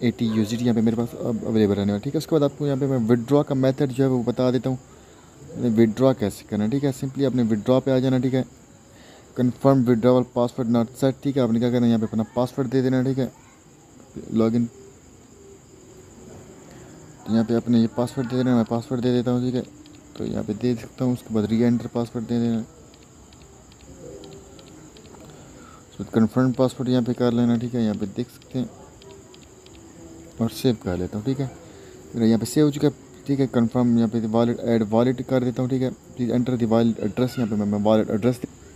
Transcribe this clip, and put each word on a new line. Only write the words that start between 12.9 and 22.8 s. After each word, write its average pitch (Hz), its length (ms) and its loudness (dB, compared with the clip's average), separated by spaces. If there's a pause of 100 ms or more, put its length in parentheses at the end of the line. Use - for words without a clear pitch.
है, 127 80 0
ठीक 131 140 -2
है। 127 140 -4 (1000)
Login, 113 360 0 (2500)
तो 101 60 -4
यहाँ 113 120 4
पे 117 100 0
अपने 117 260 2
ये 113 60 4
password 120 420 -4
दे 127 80 -4
देना, 127 200 2
मैं 113 80 2
password 117 380 -4
दे 123 100 2
देता 123 180 0
हूँ, 123 140 0
ठीक 127 100 -2
है। 123 100 -4 (520)
तो - 80 -8
यहाँ - 200 -6
पे 107 100 -4
दे 120 200 -2
सकता - 300 -8
हूँ, 127 80 0
उसके 117 220 -6
बाद 107 100 0
रीएंटर 117 420 0
password 117 400 -6
दे 120 120 -2
देना, 117 260 -2 (3250)